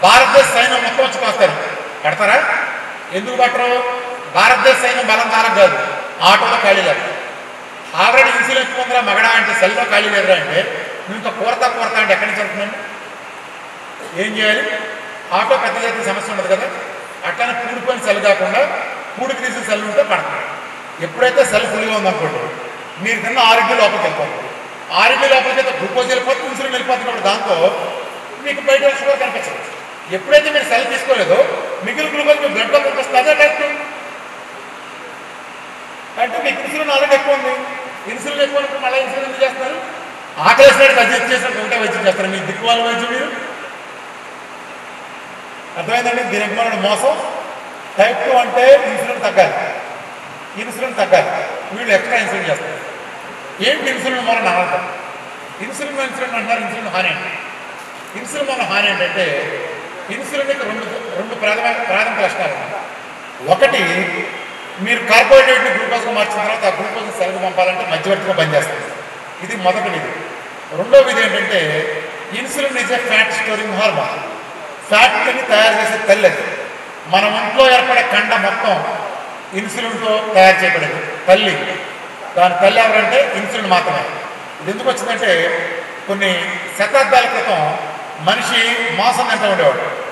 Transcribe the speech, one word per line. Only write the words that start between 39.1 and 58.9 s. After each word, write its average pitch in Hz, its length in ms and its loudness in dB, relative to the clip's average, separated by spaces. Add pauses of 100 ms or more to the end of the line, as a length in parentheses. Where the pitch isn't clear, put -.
ఎందుకు 262 180 -2
చేస్తున్నారు? 262 340 -2 (600)
ఆకలేసినట్టు 269 560 8
వైద్యం 233 360 2
చేసినట్టు - 280 0
ఒకటే 214 200 -2
వైద్యం - 280 0
చేస్తారు, 190 200 2
మీ 190 120 -4
దిక్కుమాల 233 420 0
వైద్యం 233 300 -2
మీరు. - 380 -6 (2250)
అర్థమైందండి? 240 460 0
దీని 208 220 -2
ఎక్కువ 214 180 -2
మోసం. 214 640 0 (680)
టైప్ 220 280 4
టూ 254 120 4
అంటే 247 380 8 (100)
ఇన్సులిన్ - 360 -2
తగ్గాలి, 190 320 4 (1080)
ఇన్సులిన్ 240 340 -6
తగ్గాలి, 170 500 2 (320)
వీళ్ళు 226 160 0
ఎక్స్ట్రా 214 240 2
ఇన్సులిన్ 190 320 -2
చేస్తారు. - 300 -4 (840)
ఏంటి 269 280 0
ఇన్సులిన్ 254 340 -4
మూలన 226 220 0
అనర్థం? 180 420 -2 (720)
ఇన్సులిన్, 277 380 -8
ఇన్సులిన్ 254 360 -6
అంటారు, 226 240 -2
ఇన్సులిన్ 214 280 -6
హాని 180 200 -2
అంటే. - 240 -6 (840)
ఇన్సులిన్ 269 340 -6
వల్ల 247 140 -2
హాని 202 260 0
ఏంటంటే 185 360 0 (840)